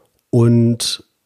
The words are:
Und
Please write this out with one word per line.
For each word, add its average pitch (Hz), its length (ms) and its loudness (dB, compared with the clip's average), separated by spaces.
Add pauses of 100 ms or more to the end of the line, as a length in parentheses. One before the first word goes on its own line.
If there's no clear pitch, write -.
(300)
Und 117 760 0 (220)